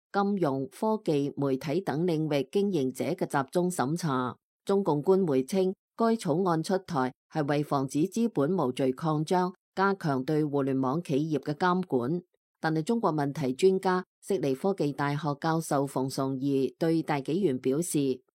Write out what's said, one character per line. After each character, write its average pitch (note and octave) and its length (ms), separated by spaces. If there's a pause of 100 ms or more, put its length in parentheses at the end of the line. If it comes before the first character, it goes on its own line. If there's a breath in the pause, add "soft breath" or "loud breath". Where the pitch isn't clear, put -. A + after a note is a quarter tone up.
(100)
金 G3+ 260
融、 C3+ 320
科 A3 360
技、 C#3+ 320
媒 C#3 220
體 D#3 240
等 D#3+ 240
領 D#3 280
域 C3+ 160
經 G3+ 220
營 C3+ 180
者 - 140
嘅 E3+ 220
集 C#3 260
中 F3+ 180
審 C#3+ 240
查。 B2+ 400 (300)
中 G3 180
共 D3+ 200
官 F#3+ 160
媒 C#3 260
稱， F#3 300 (200)
該 A3+ 220
草 F3+ 280
案 E3 180
出 B3 160
台 C3 340 (180)
係 D3+ 160
為 D3 160
防 C#3 240
止 C#3+ 180
資 A3+ 260
本 C#3+ 280
無 B2+ 160
序 C#3 100 (100)
擴 D#3 280
張， F3+ 300 (220)
加 G3 200
強 C#3 300
對 D3+ 180
互 C#3+ 200
聯 C3+ 180
網 C3 220
企 D3 140
業 D3+ 240
嘅 D3+ 120
監 F3+ 300
管。 C#3+ 400 (360)
但 D#3+ 160
係 D#3+ 80
中 A#3 160
國 G3 140
問 C#3+ 180
題 C#3 220
專 F#3+ 260
家、 F#3 240 (200)
悉 G3 160
尼 C#3 160
科 F#3+ 180
技 D#3 180
大 C#3+ 240
學 C#3+ 240
教 E3 220
授 C#3+ 260
馮 C3+ 220
崇 C3+ 300
義 C3+ 400
對 E3 240
大 D3 180
紀 C#3 200
元 C#3+ 180
表 C3 240
示， C#3 360 (200)